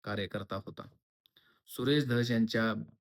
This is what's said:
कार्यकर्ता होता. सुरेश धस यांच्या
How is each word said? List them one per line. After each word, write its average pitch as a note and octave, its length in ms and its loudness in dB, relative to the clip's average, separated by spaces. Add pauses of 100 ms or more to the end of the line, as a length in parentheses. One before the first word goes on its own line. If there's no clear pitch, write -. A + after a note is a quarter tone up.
कार्यकर्ता G2+ 520 -6
होता. - 320 -10 (800)
सुरेश C#3 380 2
धस A#2+ 260 2
यांच्या A2+ 420 2 (280)